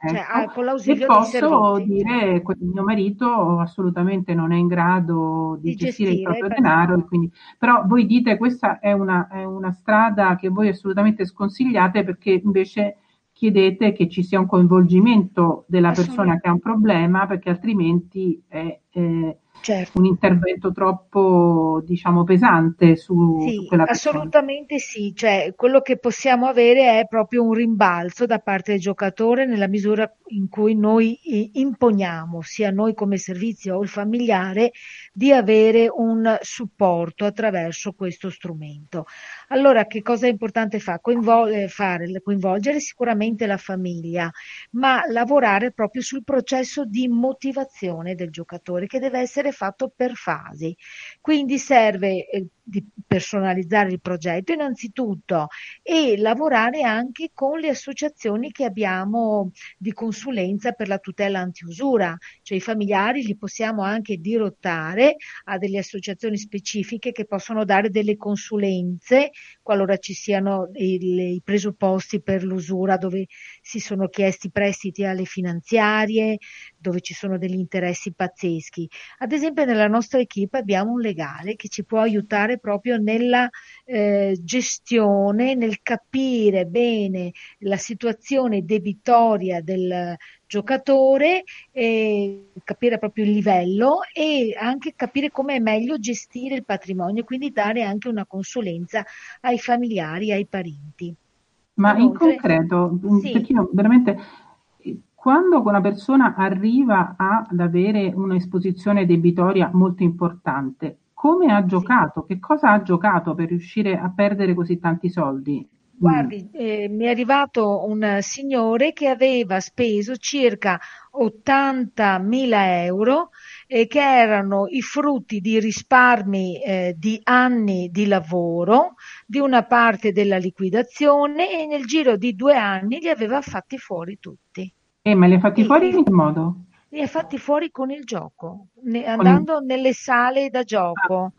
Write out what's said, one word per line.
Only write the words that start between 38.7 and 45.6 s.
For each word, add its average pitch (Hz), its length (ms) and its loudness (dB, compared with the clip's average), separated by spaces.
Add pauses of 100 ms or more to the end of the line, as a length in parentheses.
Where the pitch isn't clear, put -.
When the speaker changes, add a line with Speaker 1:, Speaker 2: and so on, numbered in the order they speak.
Speaker 1:
Allora, 262 360 6
che 214 160 -8
cosa 233 240 -2
è 247 60 2
importante 214 480 -4
fa-, 175 200 -6
coinvol-, 233 540 2
eh, 202 140 -2
fare? 175 420 -4 (140)
Coinvolgere 202 560 -2
sicuramente 226 640 -2
la 196 120 -2
famiglia, 175 720 -6 (400)
ma 254 380 0
lavorare 233 640 2